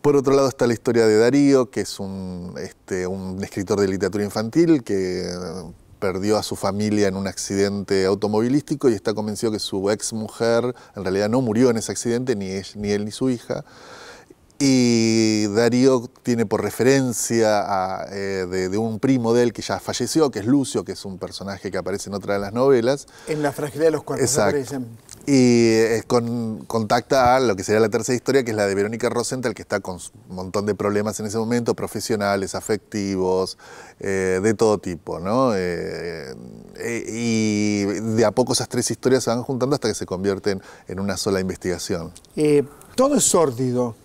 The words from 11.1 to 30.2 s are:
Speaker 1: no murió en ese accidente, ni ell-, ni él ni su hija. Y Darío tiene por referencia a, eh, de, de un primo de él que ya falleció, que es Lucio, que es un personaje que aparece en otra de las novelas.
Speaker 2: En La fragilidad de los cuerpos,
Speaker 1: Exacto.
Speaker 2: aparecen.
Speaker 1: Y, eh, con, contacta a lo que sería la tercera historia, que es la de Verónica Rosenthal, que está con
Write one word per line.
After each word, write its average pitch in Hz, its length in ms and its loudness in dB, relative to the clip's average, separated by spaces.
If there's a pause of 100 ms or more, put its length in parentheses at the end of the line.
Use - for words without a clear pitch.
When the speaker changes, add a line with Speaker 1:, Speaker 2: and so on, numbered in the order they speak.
Speaker 1:
no 123 100 2
murió 120 300 2
en 113 80 0
ese 107 120 -6
accidente, 120 460 -2
ni 98 140 -6
ell-, 95 260 -8
ni 104 140 -4
él 104 160 0
ni 107 60 -10
su 131 180 -2
hija. 123 340 -6 (920)
Y 113 920 4
Darío 120 600 4 (140)
tiene 117 240 0
por 98 160 0
referencia 113 1000 2
a, 95 480 -4
eh, 98 360 -4
de, 92 200 -2
de 98 100 -2
un 110 220 -4
primo 123 340 2
de 123 80 6
él 120 100 2
que - 100 -10
ya 98 180 -4
falleció, 127 500 0
que 110 80 -8
es 98 80 -6
Lucio, 127 380 0
que 95 80 -8
es - 120 -12
un 95 140 -12
personaje 95 540 -10
que 95 60 -4
aparece 92 300 -6
en 98 60 -8
otra 98 200 -4
de 101 60 -2
las 101 120 -8
novelas. 127 540 4 (200)
Speaker 2:
En 151 160 -4
La 143 100 0
fragilidad 143 340 -2
de 160 40 6
los 147 140 -2
cuerpos, 131 260 -2
Speaker 1:
Exacto. 107 200 2
Speaker 2:
aparecen. 135 360 -4 (400)
Speaker 1:
Y, 123 460 6
eh, 113 340 2
con, 117 600 0
contacta 123 680 2
a 131 60 4
lo 113 160 2
que 92 80 -6
sería 107 160 4
la 110 80 4
tercera 113 260 0
historia, 127 300 2
que 113 80 -4
es 107 40 -2
la 104 100 2
de 98 100 0
Verónica 110 320 0
Rosenthal, 120 460 -4
que - 80 -14
está 101 180 -2
con 92 160 -10 (320)